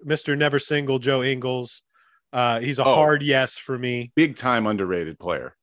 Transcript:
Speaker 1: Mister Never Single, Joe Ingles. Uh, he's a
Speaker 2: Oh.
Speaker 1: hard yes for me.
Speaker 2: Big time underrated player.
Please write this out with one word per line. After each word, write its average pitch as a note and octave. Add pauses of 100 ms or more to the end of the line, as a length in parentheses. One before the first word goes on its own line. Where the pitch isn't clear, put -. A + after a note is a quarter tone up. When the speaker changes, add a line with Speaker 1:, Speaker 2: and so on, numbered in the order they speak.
Speaker 1:
Mister D3
Never C#3+
Single, C#3
Joe C3
Ingles. B2+ (480)
Uh, A#2+
he's C3
a C3
Speaker 2:
Oh. C3
Speaker 1:
hard D3+
yes C3+
for C3
me. B2
Speaker 2:
Big D#3
time A#2+
underrated F2+
player. D2